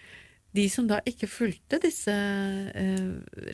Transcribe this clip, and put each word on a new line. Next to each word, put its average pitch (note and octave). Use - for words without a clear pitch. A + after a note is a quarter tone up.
De G3+
som A#3
da G#3
ikke A3
fulgte A#3
disse, -
eh, G3